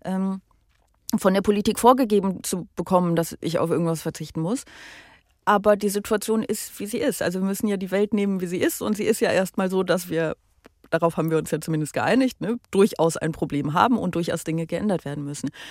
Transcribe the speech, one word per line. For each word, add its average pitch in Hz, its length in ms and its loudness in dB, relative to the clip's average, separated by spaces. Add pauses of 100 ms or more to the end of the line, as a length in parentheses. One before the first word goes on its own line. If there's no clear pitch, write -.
ähm, 190 380 -4 (760)
von 190 180 4
der 196 80 2
Politik 208 360 2
vorgegeben 208 640 4
zu 180 340 -6
bekommen, 175 400 2
dass 165 240 -2
ich 160 180 -2
auf 165 120 0
irgendwas 165 320 0
verzichten 160 380 -8
muss. 185 240 -4 (800)
Aber 208 320 4
die 208 120 -2
Situation 208 540 0
ist, - 360 -6
wie 202 80 -8
sie 214 120 -6
ist. 254 240 -2
Also 180 180 -2
wir 190 60 0
müssen 196 200 -2
ja 202 100 0
die 185 140 -6
Welt 202 240 0
nehmen, 202 260 0
wie 185 60 -4
sie 180 120 -4
ist. - 240 0
Und 214 140 0
sie 208 80 -4
ist - 160 0
ja - 120 2
erstmal 190 380 0
so, 190 120 2
dass 180 260 -2
wir, 160 280 -2 (540)
darauf 165 260 2
haben 160 140 0
wir 160 80 2
uns 156 120 -4
ja 156 100 -2
zumindest 156 320 -2
geeinigt, 233 480 2
ne, 233 180 -4 (120)
durchaus 165 460 4
ein 165 160 -2
Problem 147 400 -2
haben 214 260 4
und 180 160 -2
durchaus 170 300 -4
Dinge 165 220 -4
geändert 180 380 -2
werden 143 200 -6
müssen. 143 260 -6 (200)